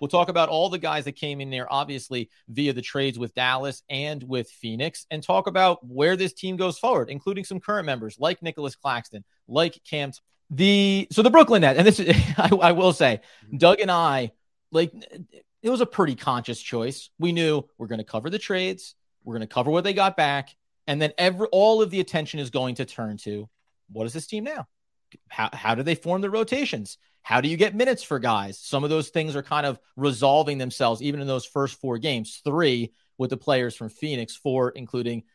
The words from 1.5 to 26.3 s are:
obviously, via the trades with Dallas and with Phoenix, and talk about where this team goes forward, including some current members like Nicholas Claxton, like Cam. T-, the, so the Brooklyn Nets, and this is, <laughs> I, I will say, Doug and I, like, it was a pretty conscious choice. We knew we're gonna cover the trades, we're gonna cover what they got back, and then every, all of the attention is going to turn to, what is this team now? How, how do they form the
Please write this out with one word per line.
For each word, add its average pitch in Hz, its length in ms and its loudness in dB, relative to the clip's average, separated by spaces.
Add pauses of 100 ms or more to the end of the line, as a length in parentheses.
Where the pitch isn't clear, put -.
obviously, 135 560 -4 (200)
via 139 240 0
the 120 100 -6
trades 135 360 -4
with 120 160 -8
Dallas 131 540 -2
and 143 360 -6
with 127 260 -6
Phoenix, 120 600 -8
and 156 120 -8
talk 190 240 0
about 185 400 2
where 143 300 2
this 185 180 -4
team 185 220 -8
goes 180 220 -4
forward, 185 300 0
including 190 360 -8
some 185 160 -10
current 208 260 -4
members 113 320 -6
like 165 240 -2
Nicholas 151 320 -8
Claxton, 117 500 -8 (240)
like 156 400 0
Cam. 143 220 -4
T-, - 80 -18 (320)
the, 196 640 4
so 220 100 4
the 247 80 8
Brooklyn 233 320 8
Nets, 135 160 6
and 180 80 8
this 214 120 6
is, 175 160 4 (140)
<laughs> 151 80 -4
I, 170 140 4 (100)
I 170 120 8
will 180 200 6
say, 123 280 4 (360)
Doug 175 240 8
and 196 120 0
I, 139 400 0 (400)
like, 165 200 2 (720)
it 220 80 -2
was 247 100 0
a 240 60 2
pretty 165 300 0
conscious 120 440 -4
choice. 120 500 -8 (100)
We 170 100 0
knew 160 320 0 (160)
we're 117 80 -10
gonna 110 160 -8
cover 113 260 -8
the 208 120 -6
trades, 185 560 -6 (260)
we're 113 120 -14
gonna 110 120 -8
cover 123 240 -2
what 170 140 0
they 196 100 -2
got 190 220 0
back, 143 320 0 (400)
and 147 120 -2
then 151 160 0
every, 185 360 0
all 220 280 6
of 208 100 2
the 190 100 -4
attention 156 400 -4
is 131 100 -8
going 127 240 -2
to 131 100 -6
turn 110 340 -10
to, 104 300 -10 (440)
what 110 140 -6
is 117 60 -8
this 156 140 -10
team 214 160 -8
now? 262 240 -10 (600)
How, 110 240 -4
how 113 240 -2
do 131 80 -4
they 165 100 0
form 180 280 -4
the 196 80 -4